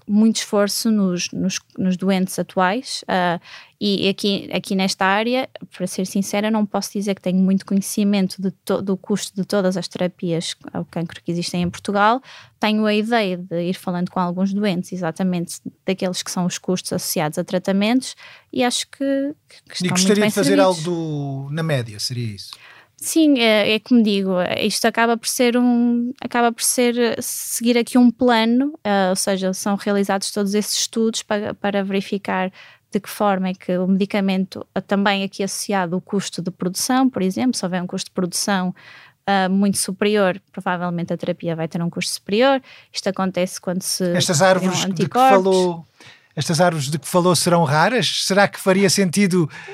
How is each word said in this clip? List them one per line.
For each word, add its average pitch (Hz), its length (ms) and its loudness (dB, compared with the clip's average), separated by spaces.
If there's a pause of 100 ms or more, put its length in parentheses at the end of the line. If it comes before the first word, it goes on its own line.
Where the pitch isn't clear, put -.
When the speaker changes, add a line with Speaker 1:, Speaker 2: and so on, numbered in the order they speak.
Speaker 1:
muito 214 300 4
esforço 202 520 0
nos, 190 420 0
nos, - 280 -4 (180)
nos 185 180 0
doentes 190 440 -2
atuais, 185 680 -2
ah, 180 320 0 (400)
e 196 300 0
aqui, 196 420 -2
aqui 185 240 -4
nesta 190 300 0
área, 226 420 0 (300)
para 185 80 -6
ser 185 220 -4
sincera, 202 420 -2
não 214 160 2
posso 196 260 -6
dizer 202 220 -4
que 190 80 -8
tenho 185 160 0
muito 190 260 2
conhecimento 196 760 0
de 190 80 -2 (160)
to-, 202 160 -2
do 190 160 -2
custo - 380 -6
de 190 100 -4
todas 190 320 0
as 170 100 -6
terapias 175 680 -4 (180)
ao 175 100 -4
cancro - 380 -8
que - 100 -8
existem 175 300 -4
em 175 80 -2
Portugal. 208 500 2 (400)
Tenho 214 280 2
a 208 80 2
ideia 214 420 0
de 175 240 -4
ir 180 140 -2
falando 175 340 -4
com - 100 -4
alguns 180 320 0
doentes, 190 400 -2
exatamente 180 680 -4 (240)
daqueles 185 380 -4
que - 80 -10
são 180 160 -2
os - 100 -4
custos - 340 -4
associados 160 460 -4
a 180 60 -4
tratamentos, 202 720 0 (360)
e 254 120 -2
acho - 240 -2
que, - 100 -20
que 277 80 -6
Speaker 2:
E 277 680 -6
Speaker 1:
estão 180 160 -4
muito - 20 0
Speaker 2:
gostaria 190 300 2
Speaker 1:
bem 214 80 4
Speaker 2:
de 214 60 -4
fazer 196 220 4
Speaker 1:
servidos. 190 80 6
Speaker 2:
algo 180 160 2
do, 147 720 -4
na 165 100 -4
média, 120 380 -2
seria 120 340 -6
isso? - 160 -16 (500)
Speaker 1:
Sim, 302 380 2
é, 214 380 4
é 214 40 0
como 240 220 4
digo, 196 360 2 (220)
isto - 260 -2
acaba 233 300 2
por - 120 -8
ser 240 280 0
um, 240 640 2
acaba 240 320 0
por 233 120 -8
ser, 240 340 2
eh, 240 240 0
seguir - 560 -2
aqui 233 180 -2
um 247 140 8
plano, 240 640 2 (100)
eh, 196 280 2
ou 190 40 2
seja, 190 380 0
são 202 220 -2
realizados 202 560 0
todos 202 240 -2
esses 208 240 0
estudos 226 420 -2
para, 208 320 -4
para 202 300 -2
verificar 196 680 -2 (400)
de 208 80 -2
que - 80 -10
forma 190 420 0
é 185 40 -4
que 180 240 -4
o 180 100 0
medicamento, 196 840 0
eh, 190 80 -4
também 196 420 0
aqui 196 200 -6
associado 190 500 -2
ao 185 80 -2
custo - 400 -6
de 170 80 -4
produção, 254 580 0
por 226 140 -2
exemplo, 220 340 0
se - 80 -6
houver 180 200 -2
um - 20 -6
custo 190 240 -8
de - 60 -14
produção, 185 580 -2 (540)
eh, 190 200 2
muito 196 300 2
superior, 196 640 0 (100)
provavelmente 175 600 -4
a 170 40 -4
terapia 170 380 -4
vai 160 120 -4
ter 170 160 -6
um 170 80 -2
custo - 220 -6
superior. 254 460 2 (320)
Isto - 180 -4
acontece 185 520 -2
quando 180 220 -4
se - 200 -4 (120)
Speaker 2:
Estas 180 220 0
Speaker 1:
criam 185 120 6
Speaker 2:
árvores 185 300 2
de - 60 -2
que 190 60 -2
Speaker 1:
anticorpos. 220 380 2
Speaker 2:
falou, 185 560 4 (500)
estas 156 240 -2
árvores 165 300 2
de 156 80 -4
que - 100 -8
falou 180 280 4
serão 170 280 4
raras? 160 640 2
Será 196 220 4
que - 120 -8
faria 190 300 4
sentido 185 580 2 (260)